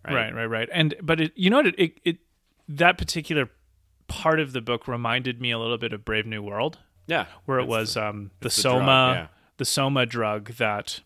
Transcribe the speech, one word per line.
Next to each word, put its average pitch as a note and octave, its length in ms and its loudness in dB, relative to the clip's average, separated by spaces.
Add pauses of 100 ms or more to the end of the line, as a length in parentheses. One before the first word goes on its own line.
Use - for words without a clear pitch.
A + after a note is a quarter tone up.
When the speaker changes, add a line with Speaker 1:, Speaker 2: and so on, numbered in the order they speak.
Speaker 1:
Right? - 80 -4
Speaker 2:
Right, A2+ 200 -2
right, A#2 120 -4
right. A2+ 260 -2
And, D#3+ 300 2
but D#3+ 180 0
it, D#3 160 0
you F#3 140 4
know B3 80 6
what? C#4+ 80 4
It, F3 120 2
it, E3+ 260 0
it, F3 120 0 (520)
that E3+ 300 4
particular D3 520 -2 (580)
part D#3+ 320 2
of C3+ 120 -4
the B2+ 80 -2
book A#2+ 280 -4
reminded A#2+ 520 -2
me B2 120 -2
a A#2 60 -2
little A#2 200 -2
bit A#2 140 -4
of G#2 120 -10
Brave G#2+ 220 -2
New G#2+ 160 -8
World. G#2+ 360 -4 (280)
Speaker 1:
Yeah. D3 200 0 (180)
Speaker 2:
Where C3+ 140 0
it B2+ 60 0
Speaker 1:
It's B2+ 60 -4
Speaker 2:
was, A2 240 0
Speaker 1:
the, A2 120 -2
Speaker 2:
um, G#2 240 -8 (100)
the - 60 -8
Speaker 1:
it's - 100 -2
the - 60 0
drug, C3 180 4
Speaker 2:
Soma, C3 340 6
Speaker 1:
yeah. E2 120 -4 (320)
Speaker 2:
the B2+ 60 -4
Soma C3+ 420 2
drug G#2+ 480 -2
that G#2 500 -2